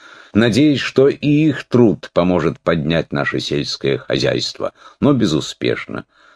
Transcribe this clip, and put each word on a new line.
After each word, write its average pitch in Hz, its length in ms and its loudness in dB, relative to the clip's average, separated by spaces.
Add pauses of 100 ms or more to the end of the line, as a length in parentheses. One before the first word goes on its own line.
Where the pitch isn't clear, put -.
(340)
надеясь, 120 460 2
что 135 300 2
и - 180 -4
их 147 380 2
труд - 460 2
поможет 87 480 0
поднять 82 520 -2
наше 69 280 -4
сельское 69 580 -4
хозяйство, 64 760 -4 (260)
но 143 140 4
безуспешно. 65 920 -4 (300)